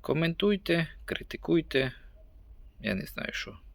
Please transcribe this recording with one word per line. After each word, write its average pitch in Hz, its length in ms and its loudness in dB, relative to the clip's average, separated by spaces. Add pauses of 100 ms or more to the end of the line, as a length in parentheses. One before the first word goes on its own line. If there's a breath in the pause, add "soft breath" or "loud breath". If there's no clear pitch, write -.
Коментуйте, 170 840 2 (180)
критикуйте. - 840 0 (880 loud breath)
Я 104 140 -2
не - 120 -2
знаю - 280 -8
що. - 240 -8 (180)